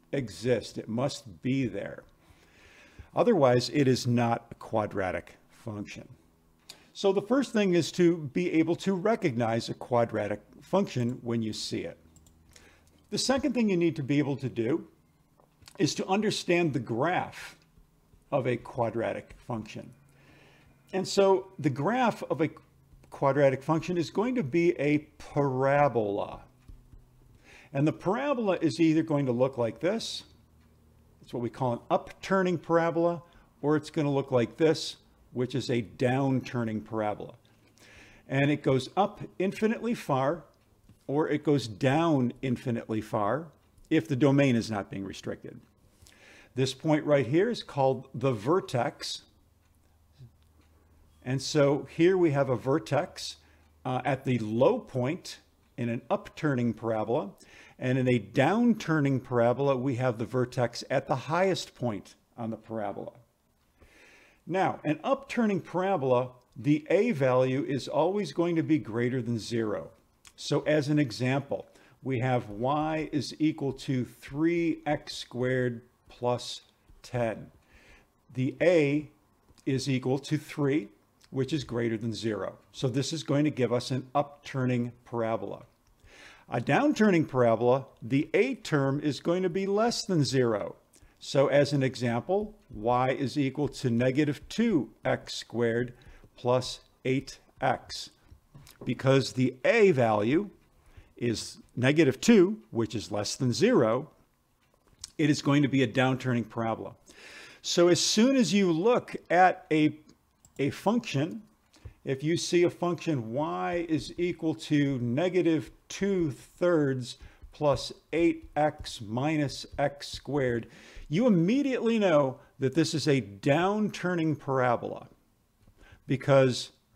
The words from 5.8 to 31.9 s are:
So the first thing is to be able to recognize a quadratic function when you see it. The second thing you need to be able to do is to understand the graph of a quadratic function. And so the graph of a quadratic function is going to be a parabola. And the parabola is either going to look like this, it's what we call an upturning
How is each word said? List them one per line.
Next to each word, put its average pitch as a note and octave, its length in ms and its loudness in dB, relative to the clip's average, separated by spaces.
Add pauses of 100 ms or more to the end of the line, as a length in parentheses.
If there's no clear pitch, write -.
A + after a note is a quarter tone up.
So G3 180 2
the G3 100 0
first B3 300 0
thing G3+ 220 2
is E3+ 200 2
to F3 220 4
be F3 380 -2
able D#3+ 240 2
to G3 160 -2
recognize C#3 760 0
a B2+ 60 -8
quadratic G#2+ 640 0 (220)
function B2 640 -2
when A#2 180 -2
you G#2+ 100 -4
see - 300 -8
it. E2+ 160 -12 (1120)
The G#3 80 -4
second C#4 360 0
thing A3+ 160 0
you F3+ 80 2
need E3+ 180 2
to D3 80 -6
be C#3 160 0
able C#3 160 0
to B2 140 -6
do A#2+ 360 -2 (920)
is D#3 160 0
to - 120 -6
understand F3+ 680 0
the D3 60 -2
graph C3 760 -4 (800)
of C3 120 0
a B2 120 0
quadratic G#2 800 -4
function. - 560 -10 (1000)
And F#3 160 -4
so G3 500 2
the D3 120 -2
graph G#3 540 -2
of D#3 180 -4
a D3+ 80 0 (600)
quadratic C3+ 540 2
function E3 340 -2
is E3 120 -2
going B3 260 -2
to A#3 80 0
be E3+ 340 2
a D3 200 0 (200)
parabola. C3 1200 0 (1300)
And C#3+ 160 0
the D3+ 60 0
parabola A3+ 640 -2
is E3 220 0
either D#3+ 220 4
going D3 240 0
to B2 40 0
look B2+ 260 0
like A2+ 220 -2
this, G#3+ 440 -4 (960)
it's - 120 -16
what A#2+ 80 -6
we A#2 80 -4
call B2 240 -2
an A#2 60 -6 (100)
upturning F#3 680 0